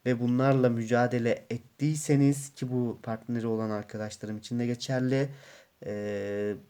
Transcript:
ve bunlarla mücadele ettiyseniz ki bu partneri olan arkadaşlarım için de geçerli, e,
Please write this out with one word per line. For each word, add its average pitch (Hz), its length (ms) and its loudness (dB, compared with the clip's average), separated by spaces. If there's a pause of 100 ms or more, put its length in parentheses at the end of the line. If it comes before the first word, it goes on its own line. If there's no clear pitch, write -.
ve 123 140 2
bunlarla 127 480 4
mücadele 120 840 2
ettiyseniz 143 1040 0
ki 123 180 -6
bu 123 300 -2
partneri 117 440 -4
olan 110 240 0
arkadaşlarım 107 680 -6
için 120 200 -6
de 120 80 0
geçerli, 127 640 0 (580)
e, 104 680 -4 (160)